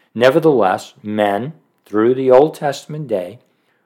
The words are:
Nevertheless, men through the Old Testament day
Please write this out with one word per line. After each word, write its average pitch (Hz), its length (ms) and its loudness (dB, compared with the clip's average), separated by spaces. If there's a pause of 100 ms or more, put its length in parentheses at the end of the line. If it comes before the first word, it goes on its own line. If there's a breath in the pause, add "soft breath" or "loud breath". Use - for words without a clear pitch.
(160)
Nevertheless, 123 840 2
men 104 520 -4 (320)
through 113 300 0
the 131 140 -2
Old 143 260 4
Testament 151 520 -10
day 98 320 -8 (460)